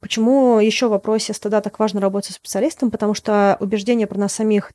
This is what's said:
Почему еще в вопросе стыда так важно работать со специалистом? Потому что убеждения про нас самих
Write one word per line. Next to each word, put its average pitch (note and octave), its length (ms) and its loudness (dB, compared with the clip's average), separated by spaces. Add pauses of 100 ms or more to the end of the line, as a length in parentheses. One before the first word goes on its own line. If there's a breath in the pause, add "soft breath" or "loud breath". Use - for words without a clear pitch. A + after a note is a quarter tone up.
Почему B3 580 2
еще A3 300 2
в - 20 0
вопросе G#3+ 420 -2
стыда G#3 300 -2
так - 160 -10
важно G#3 220 0
работать G3 280 -2
со F#3 60 -14
специалистом? A#3+ 560 -4
Потому G#3 240 -2
что G3+ 460 2
убеждения G#3 460 0
про F#3+ 120 -8
нас G3+ 160 -2
самих G#3+ 400 0